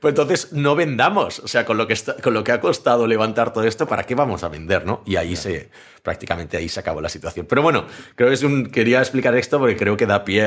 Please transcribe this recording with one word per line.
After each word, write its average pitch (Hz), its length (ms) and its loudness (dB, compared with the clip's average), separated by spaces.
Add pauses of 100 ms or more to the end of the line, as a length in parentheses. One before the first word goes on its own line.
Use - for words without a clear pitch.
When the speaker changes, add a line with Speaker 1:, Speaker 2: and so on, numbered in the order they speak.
Speaker 1:
pues 147 100 2
entonces 147 400 0
no 143 240 2
vendamos". 151 640 0
O 107 80 -14
sea, 117 180 2
con 110 120 0
lo 110 100 0
que 110 60 0
está, - 240 -4
con 123 160 0
lo 107 100 -2
que 113 80 0
ha 120 80 2
costado 120 480 2
levantar 113 460 0
todo 110 100 0
esto, 113 240 0
¿para 117 160 -2
qué - 100 -6
vamos 123 300 0
a 85 60 -6
vender, 82 360 -2
no? 98 200 -4
Y 98 100 -2
ahí 85 200 -2
Speaker 2:
Claro. - 60 -8
Speaker 1:
se, 87 280 -8 (340)
prácticamente 85 540 -6
ahí 82 100 -6
se 95 140 -8
acabó 80 180 -6
la 78 80 -4
situación. 82 400 -10
Pero 131 140 2
bueno, 147 240 2 (320)
creo 120 100 4
que 135 80 4
es 135 80 -2
un, 139 220 2
quería 117 340 2
explicar 127 380 0
esto 127 200 0
porque 123 200 2
creo 101 180 0
que 110 100 0
da 101 200 2
pie 101 220 2